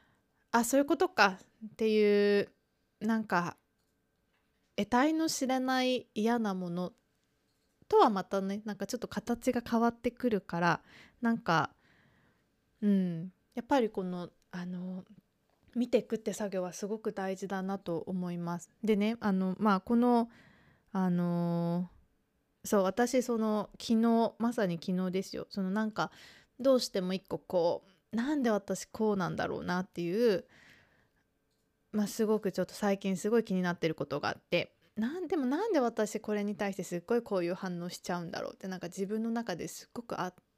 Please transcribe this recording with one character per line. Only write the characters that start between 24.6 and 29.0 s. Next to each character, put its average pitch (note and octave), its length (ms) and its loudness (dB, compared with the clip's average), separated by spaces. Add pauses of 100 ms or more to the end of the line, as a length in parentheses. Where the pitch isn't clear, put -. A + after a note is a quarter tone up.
に E3+ 160 -2
昨 F#3 140 -2 (100)
日 F#3 40 -2
で F#3+ 120 -2
す - 140 -10
よ。 - 140 -8
そ G3 120 -6
の F#3 80 -2
な G#3+ 160 0
ん G#3+ 40 -4
か、 F3 200 -4 (500)
ど C4 140 6
う B3 60 4
し - 80 -4
て G3+ 120 -2
も F#3 140 -2
一 F#3+ 120 -6
個 E3 120 -6
こ E3+ 460 0 (280)
う、 G#3+ 40 -4
な C4 180 0
ん C#4+ 80 0
で A#3 80 2
私 G3+ 360 -2
こ A3 260 -2